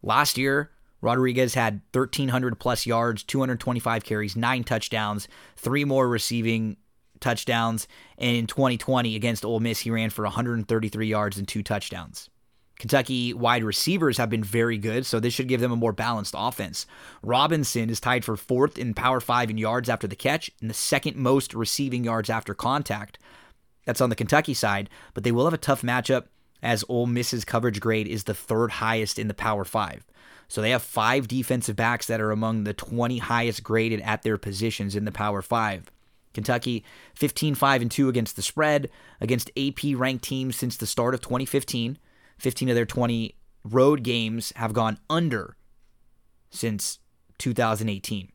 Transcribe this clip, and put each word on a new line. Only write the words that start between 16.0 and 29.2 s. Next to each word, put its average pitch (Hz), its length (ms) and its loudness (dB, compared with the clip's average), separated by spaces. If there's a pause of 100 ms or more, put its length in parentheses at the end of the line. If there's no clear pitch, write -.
offense. 107 500 -4 (360)
Robinson 127 680 2
is 113 120 -2
tied 123 240 0
for 110 120 -2
fourth 127 420 2
in 120 160 -2
Power 127 260 2
Five 120 300 2
in 110 80 -4
yards 113 300 0
after 117 180 0
the 95 80 -4
catch 147 360 -2 (100)
and 110 80 -4
the 110 60 -4
second - 420 0
most 135 380 2
receiving 123 500 -2
yards 113 260 0
after 110 220 -2
contact. 127 680 -4 (680)
That's 120 140 0
on 127 100 4
the 117 60 0
Kentucky 143 360 2
side, 101 380 -2 (240)
but 104 80 -6
they 120 80 2
will 120 140 4
have 165 100 2
a 156 40 -2
tough - 240 0
matchup 123 420 2 (360)
as 113 280 0
Ole 123 180 2
Miss's 120 380 0
coverage 113 340 0
grade 107 300 0
is 110 160 -4
the 107 100 -2
third 113 380 0
highest 113 440 0
in 110 120 -2